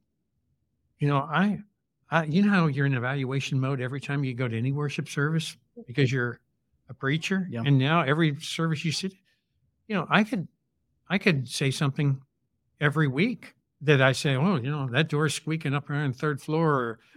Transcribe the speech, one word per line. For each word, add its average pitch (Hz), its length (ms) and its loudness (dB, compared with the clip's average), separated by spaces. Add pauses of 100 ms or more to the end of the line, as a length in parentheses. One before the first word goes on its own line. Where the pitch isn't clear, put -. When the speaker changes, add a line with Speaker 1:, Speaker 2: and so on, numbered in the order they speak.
(1000)
Speaker 1:
You 147 100 2
know, 143 100 4
I, 165 420 0 (500)
I, 160 140 2
you 156 180 2
know 208 80 4
how 180 160 4
you're 139 200 0
in 139 80 2
evaluation 131 640 -2
mode 131 220 0
every 127 200 -6
time 143 220 -4
you 131 120 -4
go 123 140 -2
to 113 100 -4
any 123 140 0
worship 143 360 -4
service 156 480 -2 (300)
because 127 260 2
you're 123 280 -2 (500)
a 117 40 -20
preacher, 165 560 -2
Speaker 2:
Yeah. 117 140 -4
Speaker 1:
and 143 140 6
now 156 240 2
every 151 380 2
service 165 440 -4
you 156 80 -2
sit, 190 220 -6 (760)
you 220 60 -4
know, 175 160 -2
I 185 140 6
could, 196 220 -4 (640)
I 180 100 2
could 139 300 2
say 139 220 -2
something 139 500 0 (600)
every 147 280 2
week 175 460 -2 (260)
that 139 220 4
I 131 100 6
say, 139 240 0
"Oh, 170 200 2
you 127 140 -4
know, 143 220 -4
that 156 160 2
door's 147 260 0
squeaking 151 400 -4
up 143 140 -6
around 147 260 -2
the - 40 -20
third 151 240 -4
floor," 156 320 0
or 117 240 -2 (180)